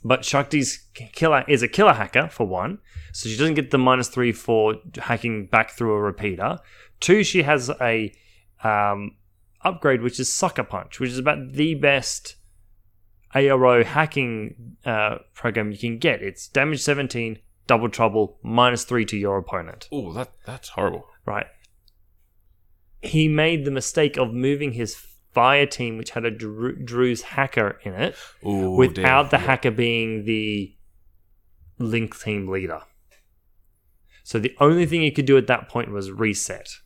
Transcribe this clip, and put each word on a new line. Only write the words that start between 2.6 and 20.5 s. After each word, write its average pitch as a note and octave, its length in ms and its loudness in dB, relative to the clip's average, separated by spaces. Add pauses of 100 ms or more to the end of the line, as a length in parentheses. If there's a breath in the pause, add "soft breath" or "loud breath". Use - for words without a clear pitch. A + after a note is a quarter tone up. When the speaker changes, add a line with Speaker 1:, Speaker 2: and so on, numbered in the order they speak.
Speaker 1:
so - 180 -10
she A2 80 -8
doesn't D#3 160 2
get C#3+ 160 -2
the C#3+ 80 2
minus B2+ 300 4
three B2 240 0
for A2 460 0 (200)
hacking A2+ 480 -4
back A2 240 2
through A2+ 240 -2
a G#2 80 0
repeater. G2+ 560 -4 (420 soft breath)
Two, G3+ 240 4
she F3 200 2
has C#3 260 2 (100)
a, A2+ 320 -2 (520 soft breath)
um, G#2 540 0 (460)
upgrade, D3+ 380 2
which B2 180 -4
is C3 140 -2
Sucker E3+ 300 -2
Punch, - 360 -10
which B2+ 120 -4
is B2+ 80 -8
about C3+ 340 -2
the D#3 220 0
best C#3 600 -2 (1000)
A C#3 160 4
R C3 160 4
O A#2+ 180 8
hacking, A#2+ 920 -4 (100)
uh, G#2+ 340 -2 (140)
program G#2+ 380 -4
you G2+ 60 -10
can A#2 200 -6
get. B2 240 0
It's F#2+ 260 -12
damage C#3+ 340 -2
seventeen, B2+ 580 -4 (260)
double A#2 240 2
trouble, G#2+ 540 0
minus A#2+ 400 2
three A#2+ 220 -2
to G#2+ 120 -6
your G2+ 200 0
opponent. F2+ 540 -8
Speaker 2:
Oh, A#2 220 -8
that, B2+ 200 -10 (120)
that's - 240 -16